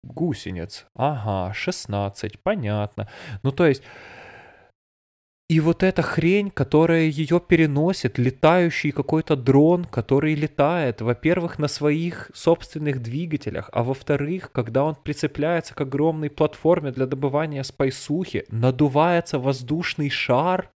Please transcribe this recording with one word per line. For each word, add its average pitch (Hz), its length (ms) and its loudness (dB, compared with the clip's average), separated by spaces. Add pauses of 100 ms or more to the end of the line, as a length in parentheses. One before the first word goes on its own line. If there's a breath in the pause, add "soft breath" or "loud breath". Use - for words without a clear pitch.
гусениц? 95 800 -6 (100)
Ага, 104 600 -4
шестнадцать, 101 880 -6
понятно». 107 680 -4 (340 loud breath)
Ну, 135 100 0
то 170 140 2
есть, 135 160 4 (1700 loud breath)
и 160 100 4
вот 165 220 2
эта 185 180 2
хрень, 190 500 0
которая 165 540 4
ее 156 340 0
переносит, 160 800 2
летающий 156 760 2
какой-то 156 440 0
дрон, 143 480 4
который 147 500 0
летает, 151 680 0
во-первых, 165 560 -2
на 147 100 0
своих 160 680 -2
собственных 151 680 -2
двигателях, 135 680 -6
а 117 100 0
во-вторых, 143 720 -4
когда 123 320 0
он 156 100 -2
прицепляется 151 800 -4
к - 80 -6
огромной 147 480 0
платформе 151 640 2
для 131 140 -2
добывания 139 560 -2
спайсухи, 143 840 -4
надувается 143 920 2
воздушный 139 680 -2
шар 170 680 0